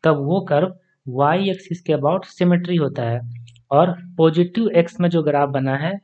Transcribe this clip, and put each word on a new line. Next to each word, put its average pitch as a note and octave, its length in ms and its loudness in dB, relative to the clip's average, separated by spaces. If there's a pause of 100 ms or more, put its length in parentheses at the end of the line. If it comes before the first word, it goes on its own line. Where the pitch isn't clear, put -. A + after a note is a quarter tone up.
तब D#3 220 4
वो F3 140 0 (100)
curve E3 260 0 (300)
y C#3 320 0 (120)
एक्सिस F3 320 -8
के D#3+ 120 -2
about D3+ 340 -2
symmetry F3 480 0
होता C#3 280 -2
है A#2 160 -2 (520)
और F3 240 4 (220)
positive F3 600 2
x E3+ 240 0
में F3 80 2
जो E3+ 140 0
graph C#3+ 260 0
बना C3+ 280 -2
है D#3 140 -4 (120)